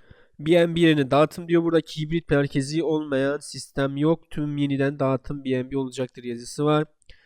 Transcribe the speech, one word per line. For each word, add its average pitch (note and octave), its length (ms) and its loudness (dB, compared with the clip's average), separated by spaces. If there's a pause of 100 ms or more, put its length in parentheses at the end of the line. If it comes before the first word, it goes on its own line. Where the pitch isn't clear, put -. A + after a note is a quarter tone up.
(380)
B E3+ 280 4
M E3 100 -2
B E3+ 40 2
yerine D3+ 300 4
dağıtım D3+ 380 2
diyor. E3+ 140 4
Buradaki E3 400 0
hibrit D#3+ 280 -4
merkezi C#3+ 520 0
olmayan D3 560 -2
sistem C#3 580 -6
yok. D#3 340 0
Tüm D3 260 -4
yeniden C#3+ 420 0
dağıtım C3+ 460 -2
B B2+ 180 -2
M B2+ 80 -12
B C#3 80 -4
olacaktır B2+ 460 -6
yazısı A#2+ 400 -6
var. D3+ 200 2 (420)